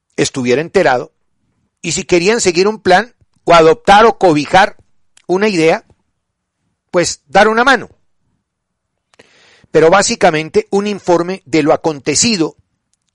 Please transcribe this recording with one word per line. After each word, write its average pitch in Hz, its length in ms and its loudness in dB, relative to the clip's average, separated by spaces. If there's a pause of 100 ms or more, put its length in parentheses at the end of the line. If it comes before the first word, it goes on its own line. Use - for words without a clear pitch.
(160)
estuviera 131 460 -2
enterado 156 500 -2 (680)
y 165 100 -8
si 160 120 -8
querían 185 360 -2
seguir 185 280 -2
un 220 120 -8
plan 190 340 0 (300)
o 170 80 2
adoptar 170 540 4
o 214 100 0
cobijar 180 600 0 (500)
una 190 220 -2
idea, 175 360 -2 (1080)
pues 175 340 -4
dar 190 220 2
una 226 160 -2
mano. 247 260 0 (1800)
Pero 160 200 4
básicamente 185 800 -2
un 202 160 -2
informe 185 600 -4
de 151 160 -2
lo 151 100 0
acontecido 160 840 -4 (580)